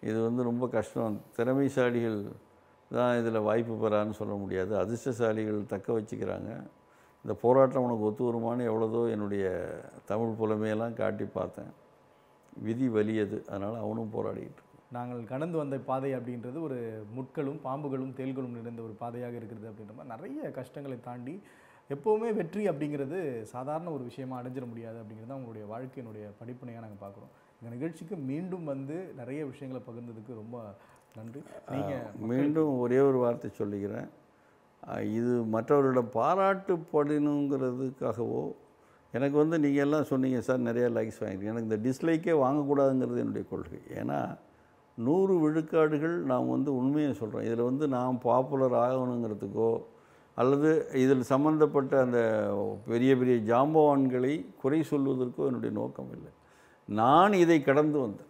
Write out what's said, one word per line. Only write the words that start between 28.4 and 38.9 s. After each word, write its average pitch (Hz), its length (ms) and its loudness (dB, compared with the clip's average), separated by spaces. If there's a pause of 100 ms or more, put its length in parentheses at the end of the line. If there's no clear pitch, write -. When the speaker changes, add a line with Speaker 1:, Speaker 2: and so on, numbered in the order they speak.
Speaker 2:
வந்து 147 540 -8
நிறைய 135 280 -8
விஷயங்களை 131 420 -12
பகிர்ந்ததுக்கு 120 480 -14
ரொம்ப 117 260 -12 (540)
நன்றி. 113 280 -14 (260)
நீங்க 135 160 -2
Speaker 1:
ஆ, - 20 -4
Speaker 2:
மக்களுக்கு 101 380 -8
Speaker 1:
மீண்டும் 143 540 2
ஒரே 123 200 4
ஒரு 135 180 6
வார்த்தை 120 400 0
சொல்லிக்கிறேன். 101 500 -4 (840)
ஆ, - 100 -4
இது 117 440 0
மற்றவர்களிடம் 123 720 4
பாராட்டுப்படணுங்கிறதுக்காகவோ, 143 2500 0 (600)